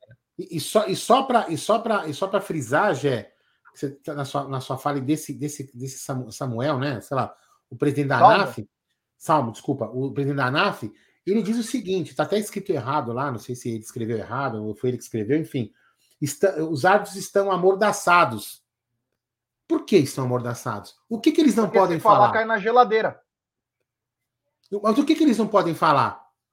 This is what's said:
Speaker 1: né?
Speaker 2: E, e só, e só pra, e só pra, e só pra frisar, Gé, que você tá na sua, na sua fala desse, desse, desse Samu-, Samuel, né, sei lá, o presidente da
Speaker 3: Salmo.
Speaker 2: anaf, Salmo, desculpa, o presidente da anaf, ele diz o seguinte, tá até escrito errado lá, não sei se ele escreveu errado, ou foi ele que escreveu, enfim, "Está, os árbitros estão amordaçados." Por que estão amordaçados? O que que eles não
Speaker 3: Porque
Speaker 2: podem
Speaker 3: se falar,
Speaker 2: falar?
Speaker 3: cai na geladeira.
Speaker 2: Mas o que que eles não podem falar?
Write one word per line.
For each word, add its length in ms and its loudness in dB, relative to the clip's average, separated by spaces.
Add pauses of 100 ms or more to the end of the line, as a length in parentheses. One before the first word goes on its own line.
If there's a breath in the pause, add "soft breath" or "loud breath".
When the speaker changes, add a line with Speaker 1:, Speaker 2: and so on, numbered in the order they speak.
Speaker 1:
né? 80 -20 (220)
Speaker 2:
E, 200 -10
e 20 -2
só, 280 0
e 80 -2
só 280 2
pra, 260 2
e 80 -4
só 220 0
pra, 280 -2
e 60 -8
só 140 -4
pra 140 0
frisar, 540 0
Gé, 380 -2 (380 soft breath)
que 80 -20
você 120 -6
tá 220 -12
na 120 -6
sua, 220 -6
na 120 -6
sua 180 -8
fala 220 -2
desse, 340 -4
desse, 420 -10
desse 240 -12
Samu-, 320 -8
Samuel, 480 -4
né, 220 -4
sei 140 -8
lá, 200 -4 (340 soft breath)
o 80 -16
presidente 320 0
da 100 2
Speaker 3:
Salmo. 160 10
Speaker 2:
anaf, 320 -2 (500)
Salmo, 340 0
desculpa, 340 -4
o 280 -6
presidente 240 -2
da 100 0
anaf, 440 -2 (340 soft breath)
ele 160 0
diz 160 -2
o 60 -4
seguinte, 520 -6
tá 80 0
até 140 0
escrito 340 -6
errado 420 -2
lá, 180 -4
não 80 -8
sei 160 -10
se 140 -10
ele 100 -6
escreveu 380 -8
errado, 460 -6
ou 120 -8
foi 140 -4
ele 80 -4
que 60 -14
escreveu, 340 -2
enfim, 360 -6 (480)
"Está, 420 0
os 220 -4
árbitros 300 2
estão 360 0
amordaçados." 1120 2 (1040)
Por 180 -2
que 120 4
estão 280 2
amordaçados? 720 -6 (120)
O 120 -6
que 120 2
que 100 2
eles 140 4
não 100 2
Speaker 3:
Porque 120 2
Speaker 2:
podem 220 4
Speaker 3:
se 40 -12
falar, 140 8
Speaker 2:
falar? 160 6
Speaker 3:
cai 120 0
na 120 0
geladeira. 640 2 (1600)
Speaker 2:
Mas 160 2
o 80 2
que 80 2
que 100 2
eles 140 4
não 100 0
podem 280 2
falar? 520 2 (260)